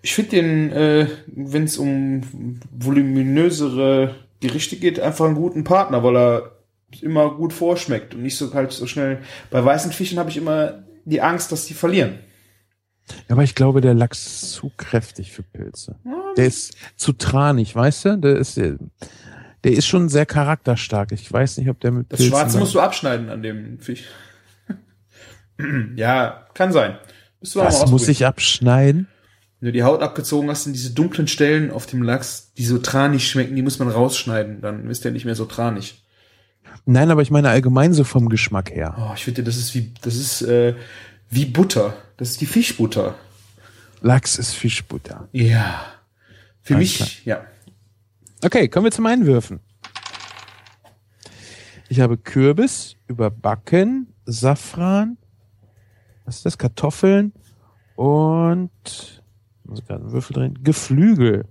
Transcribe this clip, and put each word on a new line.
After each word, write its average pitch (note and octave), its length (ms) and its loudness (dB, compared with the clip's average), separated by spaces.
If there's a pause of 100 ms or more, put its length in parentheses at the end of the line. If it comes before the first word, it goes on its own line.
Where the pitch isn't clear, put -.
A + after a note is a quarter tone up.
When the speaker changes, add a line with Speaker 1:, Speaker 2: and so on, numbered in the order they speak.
Speaker 1:
Ich - 140 -6
find G#3+ 160 -2
den, D#3+ 400 2
äh, D3+ 360 4 (200)
wenn's D3 500 -4
um C3+ 840 -4 (120)
voluminösere C3+ 1400 2 (240)
Gerichte D#3 380 -4
geht, E3+ 220 0
einfach D#3+ 260 0
einen D#3 100 2
guten D#3 280 -4
Partner, F3 400 2
weil B2 140 4
er A#2+ 340 2 (500)
immer D3+ 340 2
gut D#3+ 180 -4
vorschmeckt F3 640 -4
und A#2+ 80 -10
nicht C3 140 -6
so B2+ 160 -8
halt C3 180 -2
so B2 160 -10
schnell. C3+ 320 -4 (320)
Bei B2+ 120 0
weißen C#3+ 280 2
Fischen F3+ 260 -6
hab E3+ 100 -4
ich D3 100 -8
immer D#3 460 -2 (220)
die D#3 160 0
Angst, E3+ 300 0
dass D#3 140 -6
die D#3+ 100 -14
verlieren. E3+ 420 0 (1120)
Speaker 2:
Ja, A#2+ 60 2
aber C#3 80 6
ich C3 120 0
glaube, C3+ 240 4
der B2 140 4
Lachs A#2 320 0 (180)
ist - 80 -12
zu - 240 -12
kräftig - 560 -6
für - 120 -18
Pilze. - 600 -16
Speaker 1:
Ja. B3 80 -12 (240)
Speaker 2:
Der B2+ 100 4
ist - 300 -4 (220)
zu - 160 -2
tranig, C3+ 600 0
weißt B2+ 320 0
du? G3+ 120 2
Der C#3+ 180 4
ist, - 220 -4
der, D#2+ 180 -2 (880)
der B2+ 80 4
ist C3 160 4
schon F3 220 2
sehr D3 160 4
charakterstark. C3 880 -2
Ich - 180 -12
weiß C3 260 0
nicht, C3 120 -2
ob B2 100 -6
der B2 120 0
mit B2 200 -4
Speaker 1:
Das B2+ 80 -8
Speaker 2:
Pilzen B2 160 4
Speaker 1:
Schwarze C#3 180 2
Speaker 2:
dann - 60 2
Speaker 1:
musst G3 160 0
du D3+ 60 4
abschneiden B2 480 -2
an A2 120 -10
dem A2 380 -10
Fisch. - 240 -12 (640)
<clears throat> - 1300 -10
Ja, A#2 580 0
kann F#3 200 0
sein. G#2 240 2 (420)
Müsst - 160 -12
du G3 40 0
Speaker 2:
Was A#3+ 160 4
Speaker 1:
mal C#4 80 2
Speaker 2:
muss - 0 - (100)
Speaker 1:
ausprobieren. B2+ 180 4
Speaker 2:
ich B2+ 140 2
abschneiden? C3+ 840 2 (520)
Speaker 1:
Wenn A#2+ 80 -6
du A#2 40 -4
die A#2+ 120 0
Haut D3+ 200 4
abgezogen D3 460 -4
hast, D3 160 -6
sind C#3+ 80 -6
diese B2+ 180 -8
dunklen D#3 360 0
Stellen D3+ 440 2
auf A2+ 160 -10
dem B2+ 160 -2
Lachs, - 520 -4
die A#2+ 100 -6
so A#2+ 120 0
tranig C3+ 500 0
schmecken, C3 280 -2
die C3 80 0
muss C3+ 160 -2
man B2+ 80 0
rausschneiden. A2 720 -2
Dann G#2 280 -8
ist A#2+ 160 -8
der A#2+ 80 -2
nicht A#2 120 -8
mehr A2+ 80 -4
so A2+ 120 -4
tranig. A#2 580 -6 (840)
Speaker 2:
Nein, C3+ 240 4
aber D#3 120 4
ich C#3+ 100 2
meine C#3+ 180 4
allgemein C3 440 4
so D3 100 4
vom A#2+ 260 2
Geschmack G2+ 400 -2
her. D#2+ 300 -6
Speaker 1:
Oh, G#2+ 160 -6
ich - 80 -12
finde, B2 200 -6
das A#2 140 -4
ist A#2+ 160 -6
wie, A#2 280 -6
das A#2 140 -6
ist, B2+ 280 -4
äh, A#2+ 320 4 (540)
wie C3+ 160 2
Butter. A#2+ 500 2 (220)
Das A#2+ 120 -6
ist - 120 -8
die D3 40 -2
Fischbutter. A2 720 -2 (840)
Speaker 2:
Lachs B2+ 360 2
ist - 160 -6
Fischbutter. - 800 -8
Speaker 1:
Ja. A2+ 500 0 (800)
Für C#3 140 0
Speaker 2:
Alles F#3 240 2
Speaker 1:
mich, - 240 -6
Speaker 2:
klar. A2 160 -4
Speaker 1:
ja. - 60 -18 (1000)
Speaker 2:
Okay, F3+ 220 2
kommen F#3 180 0
wir A3 60 4
zum A3+ 160 -4
Einwürfen. C#3+ 520 2 (2250)
Ich B2 100 2
habe A#2+ 180 4
Kürbis D3 800 2 (120)
überbacken, A#2+ 1080 0 (120)
Safran, F3 920 -2 (1080)
was B2 120 -12
ist - 80 -16
das? E3+ 120 -4
Kartoffeln G3 760 0 (640)
und, E3 760 2 (920)
muss G#2+ 160 -14
ich A#2 80 -18
gerade - 160 -10
einen A2 80 -12
Würfel B2+ 220 -6
drehen, C3 300 -4
Geflügel. C3+ 880 4